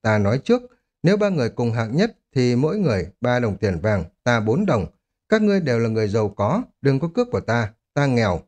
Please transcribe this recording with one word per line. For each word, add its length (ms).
"Ta 160
nói 260
trước, 180
nếu 140
ba 120
người 200
cùng 220
hạng 240
nhất 220
thì 200
mỗi 220
người 300
ba 180
đồng 180
tiền 220
vàng, 240
ta 160
bốn 260
đồng. 200
Các 120
ngươi 200
đều 180
là 100
người 180
giàu 220
có, 340
đừng 180
có 140
cướp 180
của 80
ta, 340
ta 120
nghèo." 420